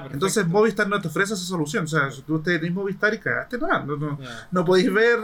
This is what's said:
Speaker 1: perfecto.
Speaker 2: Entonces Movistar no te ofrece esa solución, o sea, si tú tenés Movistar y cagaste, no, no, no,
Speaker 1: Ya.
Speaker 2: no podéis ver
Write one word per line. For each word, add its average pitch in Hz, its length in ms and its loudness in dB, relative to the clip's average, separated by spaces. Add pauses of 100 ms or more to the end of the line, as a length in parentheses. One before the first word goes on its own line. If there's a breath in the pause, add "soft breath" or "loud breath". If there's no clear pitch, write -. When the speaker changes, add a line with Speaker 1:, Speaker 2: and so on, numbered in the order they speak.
Speaker 1:
perfecto. 135 140 -8
Speaker 2:
Entonces 190 320 2
Movistar 208 420 4
no 202 100 0
te 170 80 -4
ofrece 190 260 -2
esa 180 120 -4
solución, 175 400 -2
o - 20 -4
sea, 143 240 0
si 131 120 -14
tú 156 180 -2
tenés 170 320 0
Movistar 196 400 -2
y 220 60 -4
cagaste, 123 380 -4
no, 302 100 -4 (180)
no, 143 100 -4
no, 147 240 -4
Speaker 1:
Ya. 123 320 -14
Speaker 2:
no 180 140 0
podéis 185 260 4
ver 233 320 4